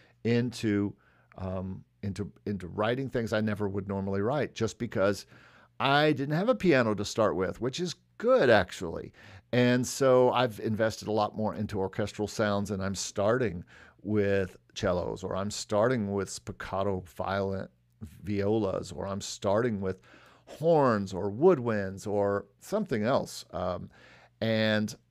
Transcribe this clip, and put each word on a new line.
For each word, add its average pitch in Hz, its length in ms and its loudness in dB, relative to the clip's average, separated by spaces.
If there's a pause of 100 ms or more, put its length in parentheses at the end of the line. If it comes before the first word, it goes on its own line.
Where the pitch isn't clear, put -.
(260)
into, 110 680 0 (440)
um, 95 480 -8 (180)
into, 98 260 -6 (160)
into 95 220 -6
writing 113 420 -2
things 113 220 -4
I 110 80 2
never 107 300 -2
would 98 180 -6
normally 98 320 -2
write 120 340 -2
just - 240 -4
because 104 500 0 (520)
I 143 320 4
didn't 143 240 -2
have 196 140 0
a 254 60 4
piano 131 380 4
to 101 120 -2
start 98 320 2
with, 92 240 -2
which 131 180 -4
is 175 160 -4 (220)
good, 220 320 4
actually. 90 640 2 (400)
And 123 340 4
so 127 440 6
I've 113 280 0
invested 110 480 -2
a 107 60 -2
lot 104 240 0
more 104 180 -2
into 101 240 -4
orchestral 101 480 -4
sounds, 101 420 -2
and 95 140 -4
I'm 98 120 -4
starting 104 680 -2 (400)
with 98 540 0 (180)
cellos, 87 480 -2
or 92 140 -4
I'm 101 140 -4
starting 107 600 0
with 98 180 -2
spiccato 98 720 -4 (140)
violin, 98 540 -4 (540)
violas, 98 680 0
or 90 160 -8
I'm 98 140 -6
starting 107 580 0
with 95 220 -4 (460)
horns 131 640 2
or 95 200 -4
woodwinds 113 760 2
or 101 400 0 (140)
something 156 440 -2
else. 113 480 -2
Um, 90 380 -4 (520)
and 110 540 0 (160)